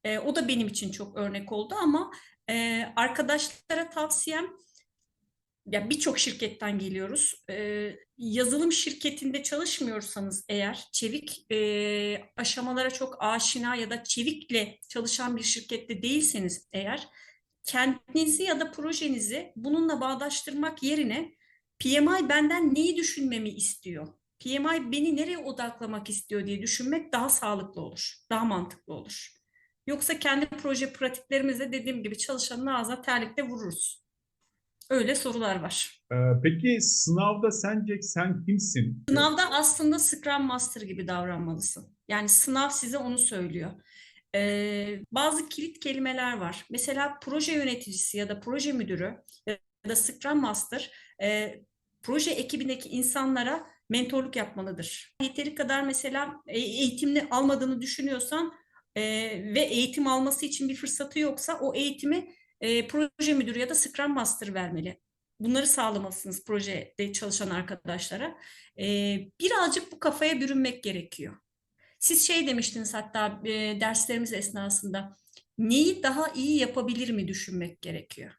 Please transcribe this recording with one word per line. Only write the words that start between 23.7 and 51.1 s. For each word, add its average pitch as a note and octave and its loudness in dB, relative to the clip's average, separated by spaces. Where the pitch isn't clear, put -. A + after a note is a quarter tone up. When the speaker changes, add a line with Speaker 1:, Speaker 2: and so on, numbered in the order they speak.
Speaker 1:
P C4 -2
M D#4+ 2
I B3 -2
beni D4 4
nereye E4 0
odaklamak A#3 -6
istiyor?" G#3 -4
diye G3+ -2
düşünmek C4 0
daha B3+ 2
sağlıklı G3+ 0
olur, C3+ -8
daha A3+ 2
mantıklı F3+ -2
olur. - -12
Yoksa D4 0
kendi C#4+ 2
proje C4+ -2
pratiklerimizle C4 0
dediğim B3 -4
gibi G#3 -6
çalışanın B3 -4
ağzına B3 -2
terlikle A#3+ 0
vururuz. A3 -4
Öyle C4 4
sorular A3+ 0
var. - -4
Speaker 2:
Ee, B2 0
peki F#3 4
sınavda G#3 4
sence G#3 0
sen F3+ 0
kimsin? E3+ 2
Speaker 1:
Sınavda D4+ 4
aslında D4+ 4
Scrum D4 2
Master B3 -2
gibi F#3+ -6
davranmalısın. F3 -4
Yani G#3 0
sınav C4+ 6
size C4 -2
onu B3 0
söylüyor. F3+ 0
Ee, G3+ 0
bazı D4+ 2
kilit E4 -8
kelimeler B3+ -2
var. F3+ -6
Mesela C#4 -2
proje D4+ -2
yöneticisi B3 -2
ya G3+ -2
da G#3 -6
proje C#4 -2
müdürü G3 -4
ya G#3 -4
da A3 -2
Scrum C#4+ 2
Master, A#3+ -4